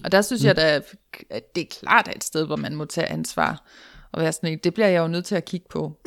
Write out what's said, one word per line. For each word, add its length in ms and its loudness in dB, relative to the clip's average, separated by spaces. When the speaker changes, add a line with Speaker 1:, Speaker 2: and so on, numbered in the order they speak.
Speaker 1:
Og 80 0
der 100 6
synes 200 -2
Speaker 2:
Mm. 40 6
Speaker 1:
jeg 100 6
da, 240 4
at 240 -12
det 60 -2
er 60 -6
klart 280 4
er 80 -8
et 80 -10
sted, 220 -2
hvor 100 -4
man 180 -6
må 100 -6
tage 220 -4
ansvar. 580 -2
Og 100 -2
være 100 2
sådan, 320 -4
det 100 2
bliver 140 4
jeg 120 4
jo 80 2
nødt 160 -2
til 100 -4
at 100 -2
kigge 260 -8
på. 360 -6